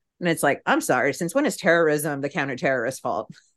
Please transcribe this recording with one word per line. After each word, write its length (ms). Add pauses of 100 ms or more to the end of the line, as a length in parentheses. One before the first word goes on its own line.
(200)
And 100
it's 140
like, 240
"I'm 140
sorry." 340
Since 200
when 120
is 100
terrorism 640
the 100
counterterrorist 680
fault? 300
<laughs> 100 (160)